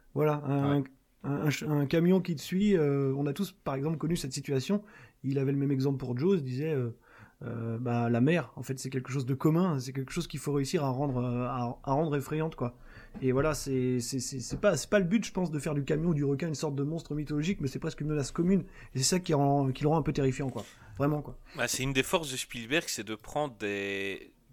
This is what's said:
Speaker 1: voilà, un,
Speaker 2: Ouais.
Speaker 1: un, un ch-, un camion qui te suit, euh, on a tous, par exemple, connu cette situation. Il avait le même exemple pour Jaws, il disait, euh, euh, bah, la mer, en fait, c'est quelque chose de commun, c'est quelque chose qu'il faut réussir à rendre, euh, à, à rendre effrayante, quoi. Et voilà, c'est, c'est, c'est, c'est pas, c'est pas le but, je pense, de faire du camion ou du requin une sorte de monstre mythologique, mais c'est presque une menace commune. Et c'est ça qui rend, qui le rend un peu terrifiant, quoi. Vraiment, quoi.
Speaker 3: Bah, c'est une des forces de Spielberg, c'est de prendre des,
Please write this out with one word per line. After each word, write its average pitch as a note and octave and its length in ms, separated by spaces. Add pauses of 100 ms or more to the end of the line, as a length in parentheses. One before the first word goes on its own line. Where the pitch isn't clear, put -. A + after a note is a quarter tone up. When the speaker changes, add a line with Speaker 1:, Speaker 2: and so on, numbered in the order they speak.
(120)
Speaker 1:
voilà, D3 320
un, C#3 360
Speaker 2:
Ouais. C3+ 40 (400)
Speaker 1:
un, C3+ 80 (140)
un D3 40
ch-, D3 160
un D3 200
camion F3 340
qui F3 160
te - 60
suit, G3 340
euh, C#3 400
on C#3+ 100
a C#3+ 60
tous, G3 200 (120)
par C#3 120
exemple, D3+ 200
connu D#3 200
cette C#3 180
situation. C#3+ 500 (400)
Il C3+ 140
avait C#3 140
le C#3 60
même C#3+ 140
exemple C3+ 260
pour B2 200
Jaws, F#3 180
il D3+ 80
disait, C#3 300
euh, B2 160 (540)
euh, A2+ 340
bah, A#2+ 300
la A#2 120
mer, D3+ 340
en C#3 80
fait, C3 160
c'est C3 120
quelque C3 200
chose C3 160
de C3+ 80
commun, D#3+ 460
c'est B2+ 120
quelque C3 200
chose E3+ 160
qu'il D3 100
faut C#3+ 140
réussir C#3+ 320
à C3+ 60
rendre, B2+ 280
euh, B2 280
à, B2 360
à C3+ 100
rendre D3 240
effrayante, D#3 380
quoi. B2 220 (440)
Et C3 120
voilà, C#3+ 220
c'est, B2+ 460
c'est, B2 200
c'est, C3+ 200
c'est C3 200
pas, F#3+ 160
c'est - 120
pas G#3+ 120
le F#3+ 40
but, G3 200
je - 80
pense, F3+ 180
de D3+ 80
faire D3+ 160
du C#3+ 100
camion D#3+ 260
ou D#3+ 40
du C#3+ 100
requin C#3+ 240
une D#3 60
sorte C#3+ 220
de C#3+ 80
monstre D#3 300
mythologique, D3+ 460
mais C#3+ 80
c'est C3 120
presque - 200
une D3 80
menace D3+ 220
commune. F3 340 (300)
Et C3 40
c'est C3+ 60
ça F#3 160
qui E3+ 140
rend, C#3 380
qui C3 100
le D3+ 60
rend E3 100
un D3 40
peu D3 100
terrifiant, C3+ 380
quoi. A2+ 140 (340)
Vraiment, D3 240
quoi. B2 140 (200)
Speaker 3:
Bah, B2 120
c'est - 140
une C3+ 100
des C3 120
forces D#3+ 260
de B2+ 60
Spielberg, B2 500
c'est - 180
de A2 120
prendre D3 420
des, G2 760 (200)